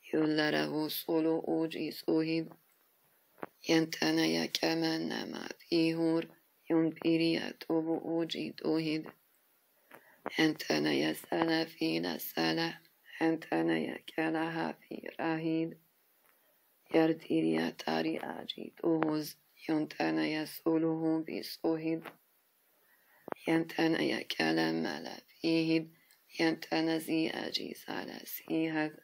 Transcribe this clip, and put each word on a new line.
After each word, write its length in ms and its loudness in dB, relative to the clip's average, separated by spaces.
يلره 720 2
سولو 520 2
أوجي 520 -2
سوهيد. 640 0
ينتنى 680 4
يكمن 760 0
نما 400 -6
فيهور، 680 2
ينبيري 800 2
أتوب 400 -2
أوجي 600 -2
دوهيد. 560 -2
أنت 320 2
نيسأل 960 2
في 320 -2
نسأل، 760 -2
أنت 320 0
نيكلها 1160 -2
في 240 -12
رهيد. 580 0
يرتيري 720 2
أتاري 520 -2
أجي 540 -8
دوهز، 540 0
ينتنى 640 0
يسوله 960 0
بسوهيد. 720 -2
ينتنى 640 2
يكلم 720 0
ملا 340 -6
فيهد، 440 2
ينتنى 600 0
زي 300 0
أجي 440 -4
سالسيهد. 1200 -4